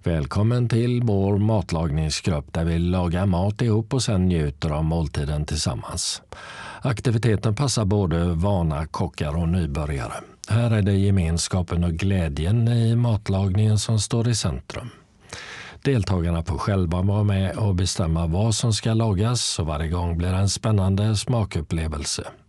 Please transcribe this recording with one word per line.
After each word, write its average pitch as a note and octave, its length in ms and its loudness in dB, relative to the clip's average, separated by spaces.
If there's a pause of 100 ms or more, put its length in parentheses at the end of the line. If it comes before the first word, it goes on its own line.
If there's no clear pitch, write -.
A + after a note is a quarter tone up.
Välkommen G#2 640 0
till A#2+ 340 2
vår G2+ 340 2
matlagningsgrupp E2 1160 0
där E2 120 0
vi E2+ 140 2
lagar F2+ 460 0
mat G2 360 0
ihop A2+ 320 0
och B2+ 100 0
sen F#2 240 2
njuter D#2+ 420 0
av D2+ 140 0
måltiden D2+ 640 -2
tillsammans. - 760 -6 (600)
Aktiviteten A2 760 0
passar B2 300 0
både F2+ 400 2
vana E2 600 0
kockar D#2 520 -4
och E2+ 120 0
nybörjare. D2 640 -2 (340)
Här A2+ 240 2
är A2 100 2
det G2+ 120 4
gemenskapen F2+ 920 2
och F2 100 2
glädjen F#2 760 0
i A#2 280 2
matlagningen G#2 840 2
som A2 200 0
står A#2 280 0
i A#2 80 2
centrum. - 540 -6 (920)
Deltagarna F2+ 600 2
får D2 140 -2
själva F2+ 440 0
vara G2+ 220 2
med F#2+ 340 0
och G#2 180 2
bestämma E2 520 0
vad G#2 280 2
som A#2 180 0
ska A2+ 200 0
lagas, A2 480 2
så - 220 -4
varje D#2 260 -2
gång F2 280 -2
blir F2+ 140 0
det F#2 60 0
en G2 120 2
spännande G#2 680 2
smakupplevelse. D#2+ 1080 -4 (260)